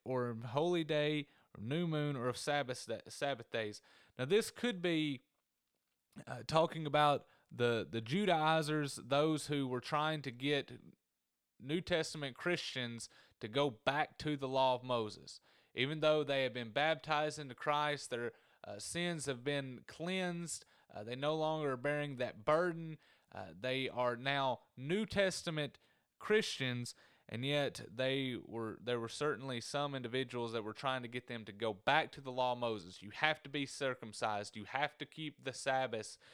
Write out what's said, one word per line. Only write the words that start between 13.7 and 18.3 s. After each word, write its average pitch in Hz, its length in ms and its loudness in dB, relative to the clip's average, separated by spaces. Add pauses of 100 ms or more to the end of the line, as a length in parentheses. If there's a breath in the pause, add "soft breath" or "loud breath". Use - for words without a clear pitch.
to 151 160 -2
the 135 120 -4
law 131 260 4
of 120 100 -2
Moses. 117 560 -2 (360 soft breath)
Even 147 260 0
though 156 220 6
they 135 200 2
have 123 100 0
been 120 160 -6
baptized 151 720 0
into 135 160 -10
Christ, 147 560 0
their, 120 200 -2 (320 soft breath)